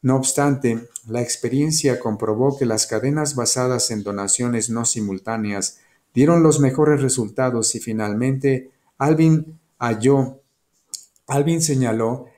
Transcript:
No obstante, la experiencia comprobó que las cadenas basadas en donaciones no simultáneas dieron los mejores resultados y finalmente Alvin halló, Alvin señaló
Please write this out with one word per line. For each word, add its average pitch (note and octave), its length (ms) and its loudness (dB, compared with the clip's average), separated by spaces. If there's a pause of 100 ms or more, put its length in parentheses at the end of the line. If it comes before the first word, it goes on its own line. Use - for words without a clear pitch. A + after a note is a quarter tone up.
No C3 140 4
obstante, C3 720 0 (200)
la A#2+ 140 -4
experiencia C3+ 760 -2
comprobó A2+ 600 -2
que B2+ 80 0
las A2 200 -2
cadenas C#3+ 480 -2
basadas B2+ 560 -2
en G#2+ 120 -4
donaciones G#2+ 680 -2
no A2+ 140 -2
simultáneas G#2 960 -4 (340)
dieron D#3+ 300 6
los D3 180 6
mejores C#3+ 420 4
resultados A#2+ 720 -2
y A2 60 -6
finalmente B2+ 920 -2 (280)
Alvin D#3 600 2 (200)
halló, B2 600 0 (880)
Alvin D#3 360 0
señaló B2 640 -2 (120)